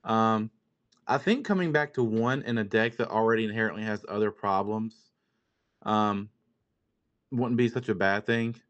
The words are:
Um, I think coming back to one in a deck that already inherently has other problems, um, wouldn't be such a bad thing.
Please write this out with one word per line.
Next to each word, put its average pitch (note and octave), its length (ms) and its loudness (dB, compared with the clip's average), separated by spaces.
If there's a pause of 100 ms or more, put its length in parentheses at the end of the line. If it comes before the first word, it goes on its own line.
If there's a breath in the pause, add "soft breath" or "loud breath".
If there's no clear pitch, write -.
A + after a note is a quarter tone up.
Um, A2 460 2 (560)
I C#3 120 2
think A3+ 280 0
coming F#3 260 0
back D3 220 0
to B2+ 100 0
one A#2 380 0
in A#2 160 -2
a G#2+ 60 -2
deck A2 320 0
that A#2+ 120 -2
already A2+ 360 2
inherently G#2+ 400 -2
has G#2+ 240 -6
other G#2 220 0
problems, G#2 640 -2 (880)
um, G#2 460 0 (1000)
wouldn't B2 280 -2
be B2 100 4
such A#2+ 200 -4
a G#2+ 60 0
bad G2 320 0
thing. A#2 280 0 (160)